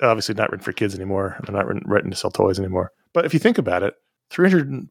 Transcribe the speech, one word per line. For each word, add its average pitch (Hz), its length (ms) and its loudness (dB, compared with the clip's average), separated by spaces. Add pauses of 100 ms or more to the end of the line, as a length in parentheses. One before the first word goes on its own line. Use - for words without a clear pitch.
obviously 113 340 0
not 110 160 0
written 95 120 -8
for 98 100 -6
kids 101 220 -2
anymore. 95 500 -4
They're 98 100 -6
not 101 120 2
written, - 180 -4
written 101 260 0
to 95 60 -8
sell - 140 -4
toys 98 280 2
anymore. 92 320 -2 (220)
But 170 120 2
if 151 80 -4
you 160 60 4
think 233 180 4
about 90 260 0
it, 101 100 -2 (360)
three 180 200 4
hundred 139 420 0